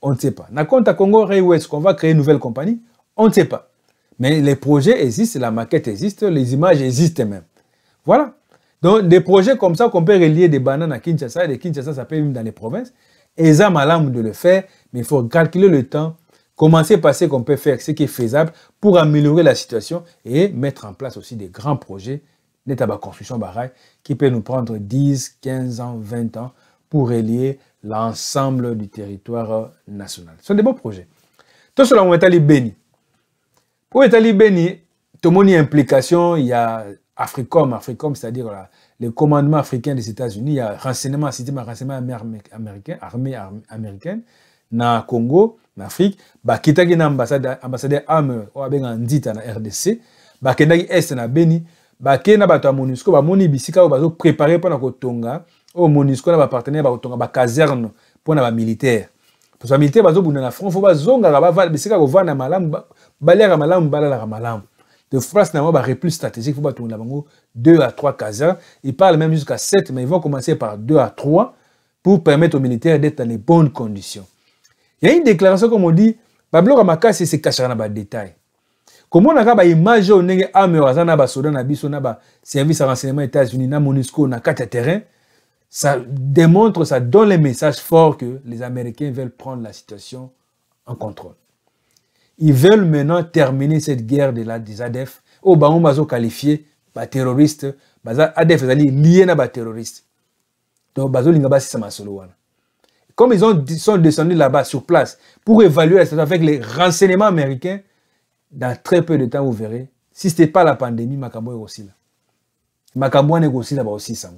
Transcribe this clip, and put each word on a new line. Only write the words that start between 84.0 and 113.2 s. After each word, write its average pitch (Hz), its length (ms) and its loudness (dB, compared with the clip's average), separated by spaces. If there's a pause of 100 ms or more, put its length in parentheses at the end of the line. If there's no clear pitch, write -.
na 123 120 -6
quatre 143 300 -4
terrains, 147 320 -2 (680)
ça 139 280 -2 (100)
démontre, 165 800 4
ça 131 140 -2
donne 190 300 4
les 180 100 4
messages 147 400 0
forts 160 360 2
que 127 300 -10
les 117 160 -12
Américains 123 500 -10
veulent 123 200 -10
prendre 127 320 -14
la 104 100 -16
situation 127 560 -20 (560)
en 123 100 -12
contrôle. 98 380 -16 (1040)
Ils 156 160 4
veulent 185 320 6
maintenant 160 380 0
terminer 143 560 0
cette 135 260 -6
guerre 135 280 0
de 117 100 -8
la, 113 160 -10
des 107 220 -14
A 120 80 -8
D 127 160 -8
F. - 160 -20 (200)
Oh, 185 140 6
bah, 147 140 4
on 165 100 2
va 156 140 2 (120)
qualifier, 131 600 -4 (260)
bah, 113 140 -10
terroriste, 135 600 0 (360)
bah, 131 320 0
A 165 100 2
D 165 120 4
F, 127 60 -2
ils 127 60 -2
allaient 143 160 2
lier 160 400 4
na, 180 80 2
bah, 139 140 0
terroriste. 113 580 -14 (880)
Donc, 135 180 -4
bah, 127 100 0
linga, 147 280 4
bah, 139 100 2
c'est - 120 -8
ça, 123 80 -8
ma 101 100 -10
solo, 101 240 -16
wana. 92 200 -18 (800)
Comme 240 200 4
ils 190 100 2
ont, 202 200 2 (140)
sont 208 200 0
descendus 160 380 2
là-bas 143 280 2
sur 131 200 -8
place 151 360 0 (260)
pour 220 160 6
évaluer 165 360 4
la 170 80 6
situation 151 180 -2
avec 160 180 0
les 151 180 2
renseignements 180 640 0
américains, 170 560 -2 (680)
dans 127 300 -8
très 175 220 0
peu 165 140 -2
de 131 80 0
temps, 139 180 -4
vous 135 80 -2
verrez, 113 380 -10 (220)
si - 180 -4
ce 160 120 0
n'est 156 60 6
pas 180 160 2
la 147 120 2
pandémie, 120 420 -6
Makambo 120 340 -12
est 120 40 -14
aussi 110 280 -18
là. 98 80 -20 (1040)
Makambo 139 420 2